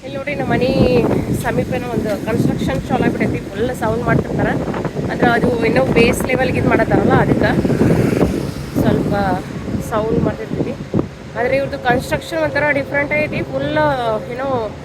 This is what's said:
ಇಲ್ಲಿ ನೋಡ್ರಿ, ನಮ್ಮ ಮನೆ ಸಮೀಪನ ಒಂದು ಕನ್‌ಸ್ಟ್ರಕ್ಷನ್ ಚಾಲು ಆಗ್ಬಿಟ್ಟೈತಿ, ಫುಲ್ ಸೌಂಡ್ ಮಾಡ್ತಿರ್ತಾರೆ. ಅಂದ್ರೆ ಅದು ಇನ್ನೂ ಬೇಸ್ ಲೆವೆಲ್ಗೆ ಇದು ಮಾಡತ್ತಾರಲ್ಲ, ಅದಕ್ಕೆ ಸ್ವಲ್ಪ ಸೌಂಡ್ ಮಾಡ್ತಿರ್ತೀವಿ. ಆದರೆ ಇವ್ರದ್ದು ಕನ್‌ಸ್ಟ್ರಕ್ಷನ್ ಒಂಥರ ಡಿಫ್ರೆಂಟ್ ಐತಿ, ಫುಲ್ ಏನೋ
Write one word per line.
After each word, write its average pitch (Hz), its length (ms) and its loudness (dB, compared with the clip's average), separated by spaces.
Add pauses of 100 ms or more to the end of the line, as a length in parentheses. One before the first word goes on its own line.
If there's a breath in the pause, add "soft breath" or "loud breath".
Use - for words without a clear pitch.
ಇಲ್ಲಿ 269 120 -8
ನೋಡ್ರಿ, 277 180 -4
ನಮ್ಮ 254 160 -2
ಮನೆ 254 520 4 (400)
ಸಮೀಪನ 247 420 -2
ಒಂದು 214 420 -2
ಕನ್‌ಸ್ಟ್ರಕ್ಷನ್ 233 640 0
ಚಾಲು 247 160 2
ಆಗ್ಬಿಟ್ಟೈತಿ, 226 460 0
ಫುಲ್ 240 260 -2
ಸೌಂಡ್ 233 280 0
ಮಾಡ್ತಿರ್ತಾರೆ. - 460 2 (640)
ಅಂದ್ರೆ - 140 2
ಅದು 233 400 2
ಇನ್ನೂ 247 180 2
ಬೇಸ್ 233 380 4
ಲೆವೆಲ್ಗೆ 254 360 0
ಇದು 240 100 2
ಮಾಡತ್ತಾರಲ್ಲ, 214 440 2
ಅದಕ್ಕೆ - 680 2 (1000)
ಸ್ವಲ್ಪ - 340 2 (760)
ಸೌಂಡ್ 226 340 0
ಮಾಡ್ತಿರ್ತೀವಿ. - 500 -4 (640)
ಆದರೆ 254 180 0
ಇವ್ರದ್ದು 277 220 -2
ಕನ್‌ಸ್ಟ್ರಕ್ಷನ್ 262 600 -2
ಒಂಥರ 294 320 0
ಡಿಫ್ರೆಂಟ್ 285 420 -2
ಐತಿ, 302 300 -2
ಫುಲ್ 294 360 -2 (540)
ಏನೋ 247 520 -4